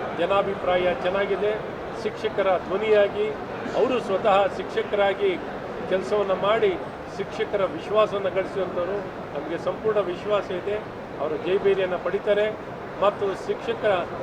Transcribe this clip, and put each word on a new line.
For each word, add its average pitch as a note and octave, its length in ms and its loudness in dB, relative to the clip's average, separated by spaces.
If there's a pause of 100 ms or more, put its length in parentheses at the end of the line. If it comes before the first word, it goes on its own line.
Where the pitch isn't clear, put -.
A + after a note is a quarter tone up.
(180)
ಜನಾಭಿಪ್ರಾಯ F3+ 760 2 (100)
ಚೆನ್ನಾಗಿದೆ. G3 480 2 (520)
ಶಿಕ್ಷಕರ G3+ 640 0
ಧ್ವನಿಯಾಗಿ G#3 600 4 (500)
ಅವರು A#3+ 220 2
ಸ್ವತಃ G3 580 2
ಶಿಕ್ಷಕರಾಗಿ G3 800 0 (520)
ಕೆಲಸವನ್ನು F#3+ 460 2
ಮಾಡಿ G3 440 2 (380)
ಶಿಕ್ಷಕರ G3+ 480 -2
ವಿಶ್ವಾಸವನ್ನು G3 640 2
ಗಳಿಸುವಂಥವ್ರು. F3+ 640 -2 (360)
ನಮಗೆ D#3 240 -4
ಸಂಪೂರ್ಣ G3 420 0
ವಿಶ್ವಾಸ F#3+ 520 0
ಇದೆ, F#3+ 240 -4 (440)
ಅವರು D3+ 180 -2
ಜಯಭೇರಿಯನ್ನು F#3 640 2
ಪಡಿತಾರೆ. G3+ 580 2 (440)
ಮತ್ತು G3 460 0
ಶಿಕ್ಷಕರ, G#3 580 0 (180)